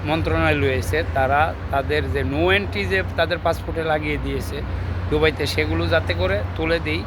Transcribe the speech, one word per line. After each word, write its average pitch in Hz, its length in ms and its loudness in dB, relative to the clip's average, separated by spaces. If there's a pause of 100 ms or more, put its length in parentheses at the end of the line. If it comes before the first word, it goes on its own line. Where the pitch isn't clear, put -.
মন্ত্রণালয় 160 560 2
রয়েছে, 139 420 0 (120)
তারা 143 400 2 (160)
তাদের 139 420 0
যে 139 100 0
no 147 360 2
entry 202 260 -2
যে 190 180 0 (140)
তাদের 165 260 0
পাসপোর্টে 165 400 -2
লাগিয়ে 151 420 0
দিয়েছে 139 380 -4 (480)
দুবাইতে, 151 360 2
সেগুলো 156 400 0
যাতে 160 280 2
করে 185 260 0 (160)
তুলে 160 220 0
দেই 160 280 -2